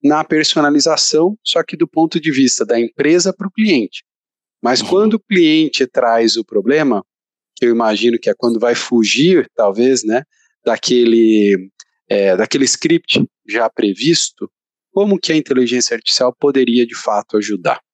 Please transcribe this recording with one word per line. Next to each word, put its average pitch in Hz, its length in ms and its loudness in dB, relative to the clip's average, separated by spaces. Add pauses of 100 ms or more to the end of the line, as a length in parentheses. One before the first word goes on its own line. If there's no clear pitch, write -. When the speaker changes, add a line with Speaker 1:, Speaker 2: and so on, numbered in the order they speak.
Speaker 1:
na 151 220 0
personalização, 156 1200 0
só - 180 -2
que - 140 -10
do 160 100 0
ponto 160 340 -2
de 151 120 -4
vista 131 340 0
da 120 140 0
empresa 165 520 0
pro 190 180 -8
cliente." 180 520 -2 (580)
Mas 120 220 -2
Speaker 2:
Uhum. 107 60 -10
Speaker 1:
quando 208 260 2
o 220 60 -2
cliente 160 680 0
traz 117 500 0
o 113 80 -6
problema, 117 600 0 (500)
que - 100 -4
eu 120 60 4
imagino 113 480 0
que - 100 -4
é 104 80 0
quando 117 220 -2
vai 117 160 2
fugir, 127 800 2
talvez, 117 480 0
né, 117 220 -2 (400)
daquele, 110 1040 2 (380)
é, 101 280 0
daquele 175 280 -2
script - 600 -2 (240)
já 113 220 -2
previsto, 110 800 -4 (420)
como 196 260 0
que - 140 -6
a 160 40 0
inteligência 127 580 -2
artificial 123 440 -4
poderia, 123 480 2
de 117 100 -14
fato, 104 400 -4
ajudar? 104 440 -4 (140)